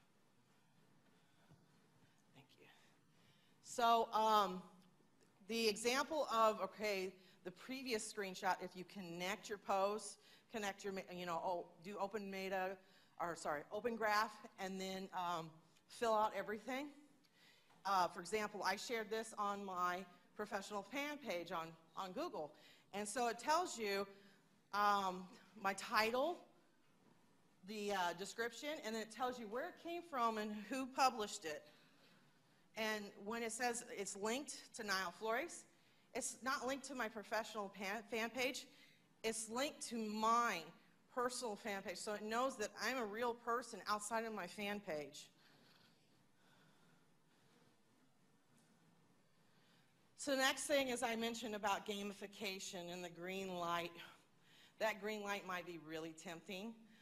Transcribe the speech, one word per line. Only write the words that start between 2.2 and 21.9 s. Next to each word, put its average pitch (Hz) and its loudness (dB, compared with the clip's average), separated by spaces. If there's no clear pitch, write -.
Thank 131 -20
you. - -20
So, 233 6
um, 208 6
the 226 2
example 254 2
of, 220 6
okay, 190 -2
the 180 -8
previous 254 -4
screenshot, 190 0
if 185 -6
you 180 -8
connect 180 -4
your 214 -4
posts, 202 0
connect 202 -4
your, 196 -4
ma-, 190 -4
you 180 -6
know, 170 0
oh, 175 0
do 202 -8
open 202 -2
meta, 190 -2
or 165 0
sorry, 156 -2
open 226 0
graph, 214 4
and 190 -4
then, 190 -4
um, 175 -2
fill 226 2
out 214 6
everything. 220 -2
Uh, 190 6
for 180 -8
example, 208 -2
I 190 2
shared 220 -2
this 220 -2
on 202 0
my 180 0
professional 202 -4
fan 285 -4
page 175 -4
on, 165 -2